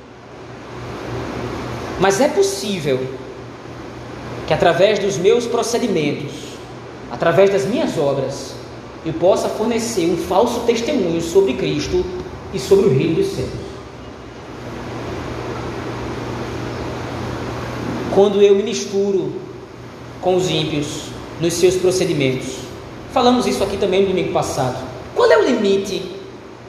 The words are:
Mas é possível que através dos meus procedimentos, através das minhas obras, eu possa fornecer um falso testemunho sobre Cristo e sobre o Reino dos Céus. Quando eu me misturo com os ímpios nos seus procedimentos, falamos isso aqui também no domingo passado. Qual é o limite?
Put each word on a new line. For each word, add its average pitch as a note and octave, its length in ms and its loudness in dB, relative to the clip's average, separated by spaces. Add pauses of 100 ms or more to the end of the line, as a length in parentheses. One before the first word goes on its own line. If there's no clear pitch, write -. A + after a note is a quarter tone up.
(2000)
Mas F#3+ 220 6
é D4 80 6
possível E3+ 760 0 (1400)
que - 60 2
através F#3 460 4
dos F#3 180 0
meus A3+ 280 4
procedimentos, G#3 840 0 (800)
através F#3 380 6
das G3 160 2
minhas C4 320 0
obras, C3+ 580 -2 (500)
eu D#3+ 60 -2
possa F3+ 380 4
fornecer G#3+ 600 0
um F3+ 60 2
falso G3+ 460 2
testemunho G3 600 2
sobre G3 340 4
Cristo D#3+ 500 0 (480)
e F#3 60 -4
sobre G3 260 6
o - 40 6
Reino D#3+ 260 4
dos - 200 0
Céus. - 140 -4 (4000)
Quando G3+ 260 6
eu G3+ 140 10
me G#3 80 4
misturo G3 720 0 (880)
com F#3 160 2
os F3 120 2
ímpios D#3 580 -2 (340)
nos E3+ 140 2
seus F3+ 200 6
procedimentos, E3 880 2 (500)
falamos B3 320 4
isso G3+ 180 0
aqui G3+ 140 -2
também G3 240 2
no F#3+ 60 4
domingo F3+ 260 0
passado. C3+ 420 0 (400)
Qual A4+ 160 8
é A4+ 60 10
o G4+ 80 6
limite? G3 560 2 (680)